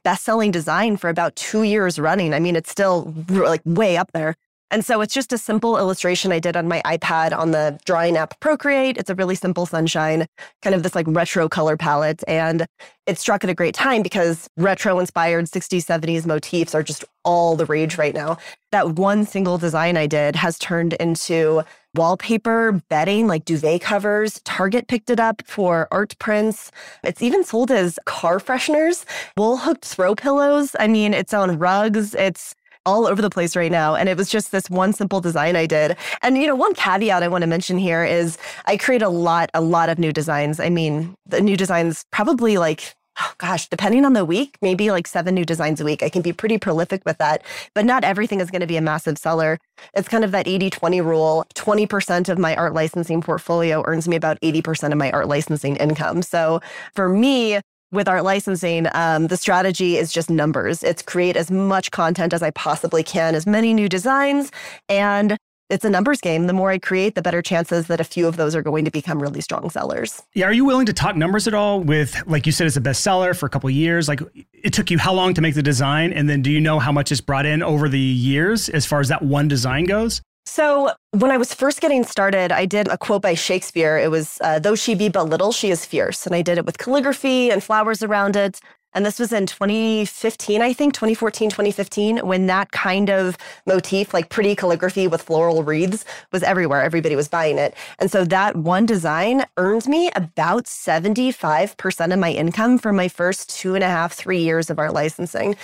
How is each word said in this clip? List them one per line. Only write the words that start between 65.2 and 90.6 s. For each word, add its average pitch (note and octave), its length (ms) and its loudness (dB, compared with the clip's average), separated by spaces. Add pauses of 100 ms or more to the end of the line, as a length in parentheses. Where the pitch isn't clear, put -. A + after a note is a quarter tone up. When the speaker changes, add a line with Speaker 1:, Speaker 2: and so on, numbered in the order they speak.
Speaker 1:
it's G3 140 -2
a A3 60 2
numbers G#3 300 2
game. E3+ 260 0
The F3+ 60 0
more F#3+ 180 2
I F#3+ 80 0
create, F#3+ 380 -2
the F3 60 -2
better F3 200 0
chances E3 460 -2
that E3 120 0
a D#3+ 40 -2
few E3+ 240 0
of E3 80 -2
those D#3+ 180 0
are D#3 80 -2
going D#3 220 0
to D#3+ 80 -2
become D#3 280 -4
really C#3+ 200 -6
strong - 300 -6
sellers. - 520 -6 (120)
Speaker 2:
Yeah, F#3 120 2
are G#3 60 2
you B3 120 4
willing C4 220 4
to G3+ 60 2
talk G3+ 240 -2
numbers G3 320 0
at G#3+ 60 0
all G3+ 260 2
with, D3+ 480 0
like D3+ 180 0
you D#3 60 4
said, E3 160 2
it's C#3 80 0
a C#3 40 0
bestseller F3+ 560 2
for D3 100 -4
a - 40 -4
couple C3+ 180 -2
of C3 60 0
years. E3 320 2
Like, C#3+ 160 -2 (300)
it - 200 -2
took G3+ 200 0
you E3 60 4
how F#3+ 140 2
long F#3 220 2
to E3 60 0
make D#3 160 2
the D3+ 60 2
design? D3 500 2
And D3 160 0
then C#3+ 140 2
do C#3 100 2
you D3+ 80 2
know D#3 180 2
how C#3+ 140 0
much C#3+ 180 0
it's C#3 100 -2
brought C#3 240 -2
in D3+ 160 0
over D3+ 280 2
the C3+ 100 2
years C#3 680 2
as D3 180 0
far D3 140 0
as C3+ 80 2
that D#3+ 140 0
one C#3+ 260 2
design C3+ 380 0
goes? G#3+ 360 0 (240)
Speaker 1:
So C#4+ 440 2 (220)
when A#3 180 4
I C4 60 4
was B3 180 0
first C#4 260 0
getting D4 220 4
started, G3 480 0
I F3+ 140 2
did G#3 240 0
a F3+ 100 -2
quote G3+ 240 0
by F#3 120 2
Shakespeare. E3 640 0
It D3+ 120 2
was, D#3 300 -2
uh, D#3 180 2
"Though G#3 160 2
she A3 220 0
be G#3 120 2
but F3 200 0
little, F3+ 240 0
she G#3 180 0
is E3 140 0
fierce." - 420 -2
And F3+ 80 -2
I E3+ 80 2
did F3 160 0
it - 80 -2
with E3 120 -6
calligraphy B3+ 720 0
and G3 120 0
flowers G#3+ 400 0
around G3+ 320 0
it. G3+ 240 0 (340)
And G3+ 140 0
this G#3 140 -4
was A#3 120 -4
in G3+ 140 0
twenty G#3+ 600 0
fifteen, G#3+ 540 -2